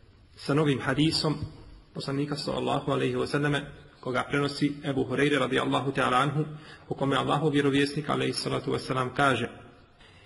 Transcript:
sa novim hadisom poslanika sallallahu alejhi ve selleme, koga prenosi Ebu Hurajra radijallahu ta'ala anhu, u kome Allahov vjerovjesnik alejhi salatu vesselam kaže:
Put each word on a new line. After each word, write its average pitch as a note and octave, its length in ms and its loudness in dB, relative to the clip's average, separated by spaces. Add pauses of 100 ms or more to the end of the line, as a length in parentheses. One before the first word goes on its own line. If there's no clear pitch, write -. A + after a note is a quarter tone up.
(500)
sa C#3 80 2
novim D3 240 2
hadisom D3+ 540 2 (580)
poslanika D3 420 -4
sallallahu C3+ 560 -2
alejhi C3 240 0
ve B2+ 120 -2
selleme, C#3+ 340 0 (400)
koga B2 280 -2
prenosi C#3+ 420 0 (120)
Ebu C3 220 0
Hurajra C#3 340 2
radijallahu C3 520 0
ta'ala B2+ 300 4
anhu, D3 240 2 (440)
u B2+ 60 -4
kome C3+ 200 0
Allahov C#3 380 2
vjerovjesnik C#3+ 560 2
alejhi C3 240 0
salatu C3 380 -2
vesselam C3 440 -2
kaže: B2+ 340 2 (760)